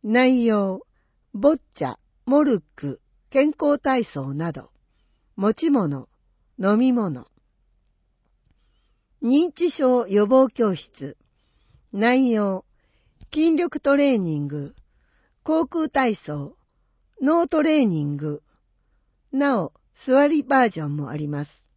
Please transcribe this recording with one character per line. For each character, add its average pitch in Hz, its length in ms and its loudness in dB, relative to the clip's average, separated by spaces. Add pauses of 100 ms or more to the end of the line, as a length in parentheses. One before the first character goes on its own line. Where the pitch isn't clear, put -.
内 247 420 2
容、 202 420 0 (460)
ボ 269 220 2
ッ - 60 -6 (140)
チ 143 120 -6
ャ、 127 100 -8 (300)
モ 285 180 4
ル 247 140 2
ッ - 40 -6 (120)
ク、 139 260 -10 (300)
健 294 280 2
康 294 200 0
体 262 260 0
操 135 300 -8
な 160 180 -6
ど。 131 180 -16 (680)
持 208 180 0
ち 320 160 -2
物、 151 380 -2 (500)
飲 202 200 2
み 254 140 2
物。 180 340 -4 (2000)
認 285 300 2
知 339 180 -2
症 254 360 0
予 208 200 2
防 262 220 4
教 208 260 -2
室。 - 420 -14 (760)
内 247 380 2
容、 202 360 -2 (680)
筋 320 240 2
力 339 240 -4
ト 277 160 2
レ 277 180 2
ー - 40 2
ニ 160 220 -2
ン 143 80 -6
グ、 143 260 -10 (680)
航 320 240 0
空 320 220 -4
体 254 260 0
操、 147 440 -10 (640)
脳 320 240 2
ト 311 160 -2
レ 311 200 2
ー - 20 4
ニ 160 200 0
ン 143 120 -6
グ。 147 260 -8 (920)
な 269 300 0
お、 143 100 -8 (240)
座 269 300 4
り 294 160 0
バ 262 240 2
ー - 20 0
ジ 165 140 -6
ョ 147 60 -6
ン 147 80 -4
も 143 120 -6
あ 151 80 -8
り 151 120 -6
ま 147 160 -6
す。 - 200 -20 (120)